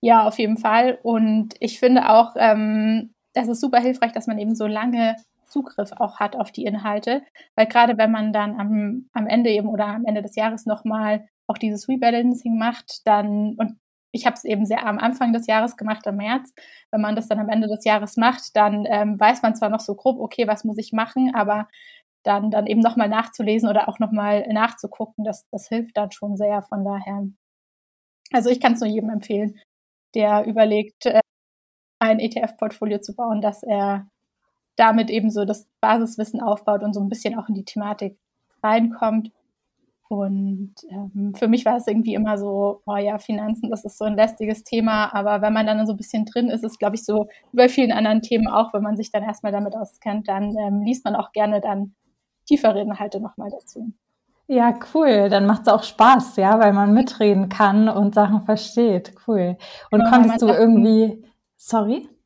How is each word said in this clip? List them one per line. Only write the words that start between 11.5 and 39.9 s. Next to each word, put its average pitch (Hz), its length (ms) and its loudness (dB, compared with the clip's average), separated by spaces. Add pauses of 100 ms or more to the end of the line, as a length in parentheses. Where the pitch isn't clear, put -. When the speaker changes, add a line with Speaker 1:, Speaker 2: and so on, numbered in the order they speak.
Speaker 1:
dieses 208 320 -6
Rebalancing 240 680 0
macht, 226 500 -6
dann, 208 520 0
und 226 180 -4 (360)
ich 233 120 -8
habe 240 80 2
es - 140 -12
eben 214 180 -2
sehr 214 220 -4
am 208 100 -2
Anfang 233 380 0
des 233 120 -4
Jahres 220 300 0
gemacht, 214 300 -8
im 208 100 -6
März, 233 380 -6 (360)
wenn 214 120 -2
man 214 140 -2
das 220 120 -8
dann 214 100 -2
am 214 120 -4
Ende 220 180 0
des 214 160 -8
Jahres 208 320 2
macht, 240 400 0
dann, 208 320 2
ähm, 208 320 0
weiß 233 220 4
man 220 120 2
zwar 226 140 -2
noch 214 120 -2
so 202 140 -8
grob, 254 240 0
okay, 226 280 -4
was 214 180 -4
muss 214 140 -4
ich 220 160 -10
machen, 254 400 -2
aber 208 340 -2 (540)
dann, 202 280 0
dann 214 160 0
eben 220 140 2
nochmal 226 300 2
nachzulesen 220 580 -2
oder 208 220 2
auch - 80 -10
nochmal 208 520 -2
nachzugucken, 220 720 -4
das, 208 300 -8
das - 160 -12
hilft 233 300 -4
dann 202 140 -4
schon 202 260 -8
sehr. 208 240 -2
Von 202 200 -8
daher, 196 440 -6 (1080)
also 240 160 2
ich 247 100 2
kann's 233 220 0
nur 226 80 -2
jedem 214 220 -4
empfehlen, 208 480 -6 (560)
der 208 320 2
überlegt, 214 600 0
äh, 220 140 4 (800)
ein 220 220 2
E-T-F-Portfolio 220 800 -4
zu - 140 -16
bauen, 226 260 -4
dass 208 220 -4
er 202 440 -2 (680)
damit 226 340 4
eben 220 200 0
so 208 140 -4
das 202 240 -8 (120)
Basiswissen 220 600 0
aufbaut 208 420 -2
und 208 120 -4
so 202 60 -6
ein 196 80 -2
bisschen 226 300 -6
auch - 100 -10
in 214 60 -4
die 196 100 -10
Thematik 208 540 -8 (440)
reinkommt. 220 680 0 (800)